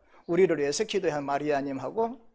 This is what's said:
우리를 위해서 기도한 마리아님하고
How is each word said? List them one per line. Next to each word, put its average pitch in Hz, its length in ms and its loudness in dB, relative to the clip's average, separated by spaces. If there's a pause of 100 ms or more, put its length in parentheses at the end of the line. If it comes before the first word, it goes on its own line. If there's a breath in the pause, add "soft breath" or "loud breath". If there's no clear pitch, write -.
(260 soft breath)
우리를 170 340 4
위해서 143 240 0
기도한 165 400 -2
마리아님하고 143 1000 -2 (100)